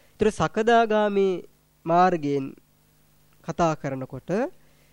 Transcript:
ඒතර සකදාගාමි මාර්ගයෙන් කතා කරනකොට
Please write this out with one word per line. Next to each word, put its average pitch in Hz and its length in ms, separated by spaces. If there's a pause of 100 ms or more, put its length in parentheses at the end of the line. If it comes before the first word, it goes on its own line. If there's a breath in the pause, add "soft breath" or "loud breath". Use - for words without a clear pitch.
ඒතර - 260
සකදාගාමි 208 1000 (580)
මාර්ගයෙන් 160 600 (1000)
කතා 165 300
කරනකොට 131 560 (640 soft breath)